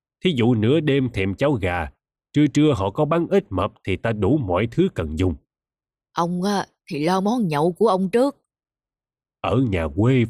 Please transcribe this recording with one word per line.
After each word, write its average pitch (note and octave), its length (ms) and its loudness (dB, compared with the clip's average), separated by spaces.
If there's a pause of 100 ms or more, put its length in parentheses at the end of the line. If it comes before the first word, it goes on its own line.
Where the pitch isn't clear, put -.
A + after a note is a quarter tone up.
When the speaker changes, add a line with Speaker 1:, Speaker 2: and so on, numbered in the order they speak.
(240)
Speaker 1:
Thí F#3 80 0
dụ A#2+ 240 2
nửa A#2 240 2
đêm C#3 300 0
thèm G2 260 -2
cháo D3 160 0
gà, F2+ 380 -2 (440)
trưa D3 140 4
trưa D3 260 2
họ G2 160 -2
có D3+ 160 -2
bán D#3+ 260 0
ếch G3 180 2
mập - 240 -4 (100)
thì F#3+ 120 -2
ta A2+ 160 -2
đủ G#2+ 260 0
mọi G2+ 340 -2
thứ F3+ 220 0
cần D#2 260 -6
dùng." F2+ 160 0 (760)
Speaker 2:
Ông F3 300 -4
á, G3 220 -2 (240)
thì D3+ 160 -4
lo F#3 160 0
món G#3+ 260 0
nhậu D#3 240 0
của G#3 160 2
ông F#3+ 220 0
trước. B3+ 280 0 (1040)
Speaker 1:
Ở F#2+ 160 0 (120)
nhà E2+ 260 -2
quê A#2+ 340 2